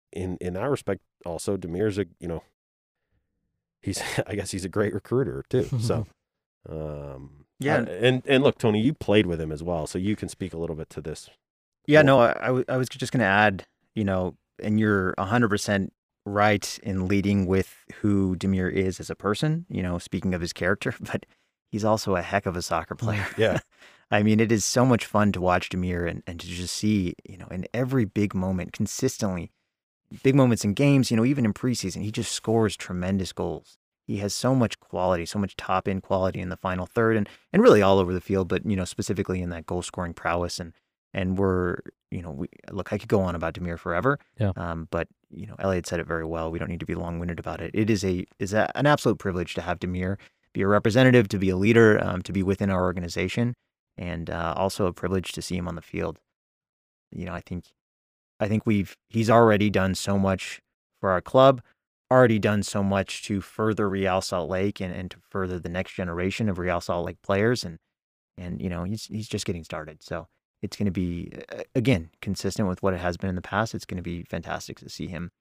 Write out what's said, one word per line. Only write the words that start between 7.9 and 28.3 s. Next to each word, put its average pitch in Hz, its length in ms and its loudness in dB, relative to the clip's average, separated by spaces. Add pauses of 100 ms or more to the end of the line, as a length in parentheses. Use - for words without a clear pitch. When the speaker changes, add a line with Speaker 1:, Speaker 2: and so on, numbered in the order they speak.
Speaker 1:
and, 123 340 2
and 135 180 4
look, 127 140 4
Tony, 107 240 2
you 139 120 2
played 107 320 2
with 85 160 -2
him 78 100 -6
as 78 120 -8
well, 82 240 -4
so - 120 -8
you 101 160 -2
can 92 140 -8
speak - 240 -10
a 82 40 -10
little 82 180 -6
bit 78 160 -12
to - 100 -12
this. 76 280 -12 (580)
Speaker 3:
Yeah, 151 120 8
Speaker 1:
Well 147 60 8
Speaker 3:
no, 135 140 8
I, 117 120 6 (120)
I 110 40 -2
w-, 127 220 0
I 131 80 -2
was 127 120 -2
just - 220 -6
gonna 123 120 2
add, 98 420 4 (300)
you 110 80 -2
know, 92 320 0 (260)
and 107 180 0
you're 101 380 2
a 95 80 -2
hundred 113 240 2
percent 101 440 0 (320)
right 104 580 2
in 95 240 -2
leading 101 400 2
with 95 280 2 (260)
who 98 340 2
Demir 92 360 0
is 95 280 -2
as 85 100 -12
a 85 60 -8
person, 156 540 -2
you 98 120 -4
know, 90 160 -2
speaking 92 380 -4
of 82 60 -4
his 85 120 -6
character, 101 440 -2
<laughs> - 40 -16
but - 240 -6 (460)
he's 104 120 -4
also 107 320 2
a 87 60 0
heck 98 240 -2
of 90 100 -2
a 87 60 -4
soccer 82 340 -4
player. 104 300 -4 (120)
Speaker 1:
Yeah. 101 220 2 (260)
Speaker 3:
<laughs> - 280 -14
I 104 100 4
mean, 107 180 4
it 110 100 2
is 107 140 2
so 123 200 2
much 123 200 4
fun 104 260 2
to 90 100 -4
watch 90 280 2
Demir 90 380 -2
and, 85 200 -6
and 85 120 -12
to - 60 -14
just 87 300 -8
see, 104 400 0 (120)
you 95 100 -18
know, 87 120 -16
in 90 240 -8
every 127 300 0
big 101 320 0